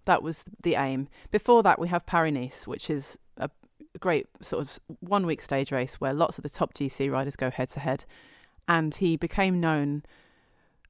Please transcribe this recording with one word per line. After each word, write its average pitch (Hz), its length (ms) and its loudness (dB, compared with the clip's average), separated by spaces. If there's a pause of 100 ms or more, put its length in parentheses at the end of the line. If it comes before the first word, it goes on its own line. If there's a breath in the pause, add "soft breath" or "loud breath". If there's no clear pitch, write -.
That 185 160 4
was 160 220 -8 (180)
the 170 140 2
aim. 135 320 0 (240 loud breath)
Before 226 320 6
that, 185 160 6
we 170 80 -4
have 175 180 -2
Paris-Nice, 147 640 0
which - 240 -6
is 139 260 -6 (200)
a 143 120 -6 (500)
great 165 280 0 (120)
sort - 220 -6
of - 180 -10 (200)
one-week 180 420 0
stage 135 300 -2
race 127 240 -2
where 135 180 -2
lots 151 240 2
of - 60 -12
the 147 60 -8
top - 260 -4
G 139 140 -4
C 139 200 -2
riders 135 260 -2
go 131 140 -2
head-to-head. 135 560 -4 (640 soft breath)
And 160 280 2
he 170 200 2
became 185 440 0
known, 151 420 2 (880 soft breath)